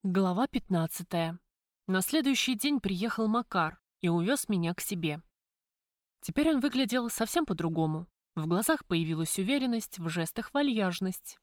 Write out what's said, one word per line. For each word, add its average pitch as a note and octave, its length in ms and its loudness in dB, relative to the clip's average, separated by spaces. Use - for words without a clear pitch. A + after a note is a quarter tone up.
Глава F#3+ 440 2
пятнадцатая. E3+ 920 -2
На F#3+ 160 2
следующий C4 540 2
день C#4+ 240 0
приехал G#3 480 -2
Макар G3 540 0
и F3+ 80 -2
увёз F3 400 2
меня F3 260 0
к - 60 -8
себе. E3 420 -4
Теперь D4+ 300 2
он C4+ 100 4
выглядел B3 480 0
совсем C#4 360 0
по-другому. E3 640 0
В D#3+ 140 -4
глазах A3 380 2
появилась E3 520 0
уверенность, A#3 600 -2
в E3 80 -4
жестах E3 460 -4
вальяжность. G3+ 880 0